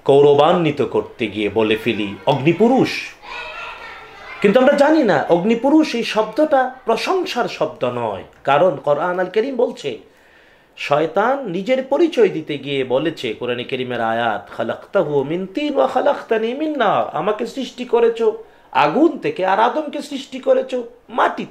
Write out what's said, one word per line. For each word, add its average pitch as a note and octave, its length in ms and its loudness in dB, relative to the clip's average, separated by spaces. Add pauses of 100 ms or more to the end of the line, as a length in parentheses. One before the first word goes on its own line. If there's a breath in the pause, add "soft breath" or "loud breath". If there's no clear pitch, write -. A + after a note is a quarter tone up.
গৌরবান্বিত C#3+ 760 6
করতে A2 440 -4
গিয়ে G2+ 220 -2
বলে A2 280 2
ফেলি G#2 380 -4 (120)
অগ্নিপুরুষ। D#3 640 2 (1500)
কিন্তু G#3+ 180 6
আমরা C4+ 120 6
জানি C#4+ 300 4
না, E3 260 2
অগ্নিপুরুষ A#3 680 2
এই A#3 100 -2
শব্দটা B3+ 720 0 (100)
প্রশংসার A#3 640 -2
শব্দ - 360 -6
নয়, A#2 400 -4 (200)
কারণ D3+ 320 4
কোরআন E3 440 -2
আল F3+ 140 -2
করিম B3 220 -2
বলছে, A3+ 420 -4 (760 soft breath)
শয়তান G3+ 720 0
নিজের G3 360 -2
পরিচয় C#4 460 2
দিতে D3+ 300 -6
গিয়ে C3+ 260 -4
বলেছে C3 500 -2
কোরআনে B2 300 -6
করিমের B2 360 -4
আয়াত, A2+ 560 -2
"খালাকতাহু C#3 680 -2
মিন F3+ 220 -6
তিন D4 300 -4
ওয়া C4+ 100 2
খালাকতানি A#3 680 -2
মিন D4+ 220 -4
নার", E3+ 400 0
"আমাকে G#3 300 -2
সৃষ্টি - 380 -8
করেছো A3+ 600 0 (280 loud breath)
আগুন A#3 460 2
থেকে F3 280 -4
আর G3 140 2
আদমকে C#4+ 420 -2
সৃষ্টি - 360 -10
করেছো B3+ 460 0 (240)
মাটি A3+ 420 -2